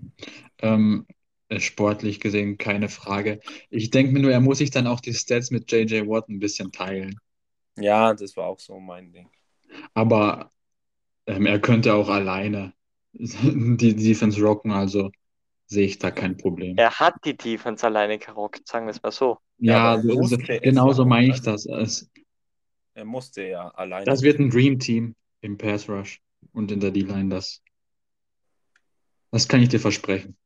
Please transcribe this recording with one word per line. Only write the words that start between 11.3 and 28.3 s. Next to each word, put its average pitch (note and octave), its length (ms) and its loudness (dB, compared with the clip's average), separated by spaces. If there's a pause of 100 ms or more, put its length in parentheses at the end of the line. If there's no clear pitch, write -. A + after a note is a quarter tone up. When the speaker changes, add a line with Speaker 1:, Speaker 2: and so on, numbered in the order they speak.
Speaker 1:
er G2+ 140 2
könnte A2+ 340 4
auch G#2 140 2
alleine G2 680 -4 (200)
<laughs> - 180 -20
die A#2 840 0
Defense G#2+ 460 2
rocken, G#2 320 0
also G2 380 -2 (560)
sehe G#2 200 0
ich F#2+ 120 -6
da F#2 120 -4
kein F#2 260 -6
Problem. F#2 400 -6
Speaker 3:
Er A2+ 220 2
hat E3+ 160 2 (100)
die C#3+ 120 -4
Defense A2+ 500 -6
alleine G#2+ 320 0
gerockt, G#2+ 500 -12
sagen A2+ 180 -6
wir A2 40 -8
es G#2+ 120 -12
mal G#2+ 100 -6
so. B2 260 -2 (200)
Speaker 2:
Ja, A#2 140 4
Speaker 1:
Ja, A#2 200 6
Speaker 2:
aber A2 100 2
Speaker 1:
so A#2 60 2
ist A#2 80 2
Speaker 2:
musste B2 260 2
Speaker 1:
es. - 60 -12
Speaker 2:
es A#2 140 -4
Speaker 1:
Genauso C3 400 6
Speaker 2:
ja. B2 60 6
Speaker 1:
meine A#2+ 180 6
ich B2+ 200 0
Speaker 2:
Also, A2+ 40 -2
Speaker 1:
das. G#2 160 -6
Es, - 440 -6 (840)
Speaker 2:
er A2 100 -18
musste A#2 380 -12
ja F2+ 280 -10
alleine. F#2 340 -10
Speaker 1:
das C3 180 0
wird D3 160 6
ein C#3 120 2
Dream C3 280 4
Team A#2 380 -4 (240)
im G2+ 180 -10
Pass G#2 300 -6
Rush G2 320 -10 (320)
und G#2+ 180 -6
in G2+ 100 -4
der G2 100 0
D-Line. G2 380 -4
Das, F#2+ 340 -8 (1700)